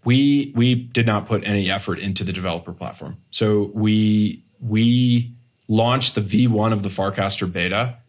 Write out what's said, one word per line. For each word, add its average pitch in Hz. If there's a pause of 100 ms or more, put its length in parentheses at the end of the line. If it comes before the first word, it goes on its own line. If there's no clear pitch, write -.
we, 139
we 123
did 120
not 104
put 104
any 101
effort 98
into 98
the 92
developer 87
platform. - (140)
So 104
we, 107 (160)
we 120 (360)
launched 120
the 110
V 104
one 110
of 104
the 98
Farcaster 98
beta 95 (120)